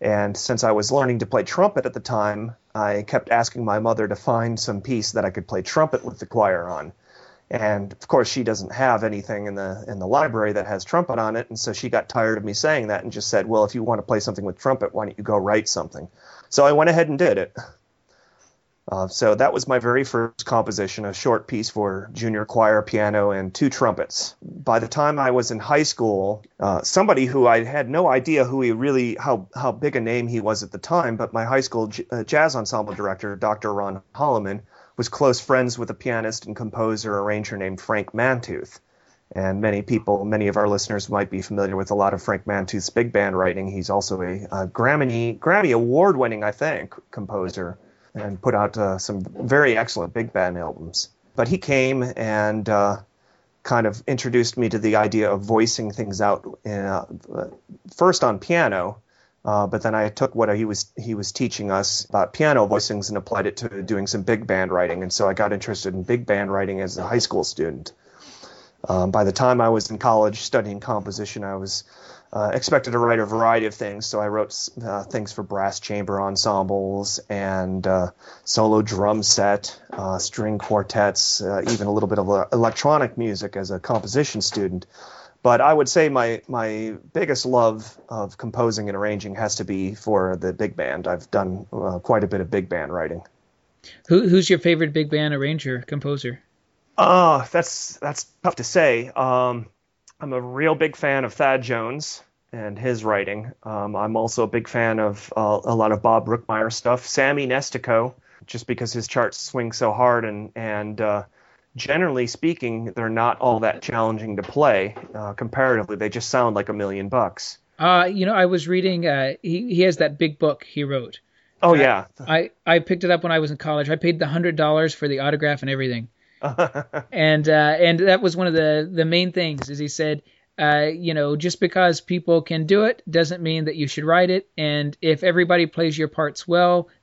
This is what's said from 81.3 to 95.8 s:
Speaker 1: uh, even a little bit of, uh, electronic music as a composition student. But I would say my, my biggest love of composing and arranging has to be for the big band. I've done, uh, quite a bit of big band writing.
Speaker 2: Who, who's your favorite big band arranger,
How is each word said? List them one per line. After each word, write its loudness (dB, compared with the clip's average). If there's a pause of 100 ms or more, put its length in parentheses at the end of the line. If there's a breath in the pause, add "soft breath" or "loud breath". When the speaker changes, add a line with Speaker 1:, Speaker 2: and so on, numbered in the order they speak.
Speaker 1:
uh, -2
even 0
a 0
little 2
bit 0
of, 0
uh, 2
electronic 2
music -4
as -6
a -4
composition -2
student. -4 (580 loud breath)
But 6
I 8
would 4
say 4
my, 0
my -4 (180)
biggest -2
love 2 (100)
of -8
composing -2
and -4
arranging -4
has -4
to -6
be -4
for 0
the -4
big -4
band. -6
I've -4
done, -2
uh, -4
quite 0
a 0
bit -4
of -6
big -2
band -6
writing. -6 (880 loud breath)
Speaker 2:
Who, 6
who's 6
your 6
favorite 2
big 0
band 0
arranger, -4